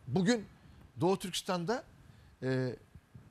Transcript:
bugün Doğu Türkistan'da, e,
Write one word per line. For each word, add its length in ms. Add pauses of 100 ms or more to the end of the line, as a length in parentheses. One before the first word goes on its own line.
bugün 380 (560)
Doğu 180
Türkistan'da, 640 (600)
e, 320 (560)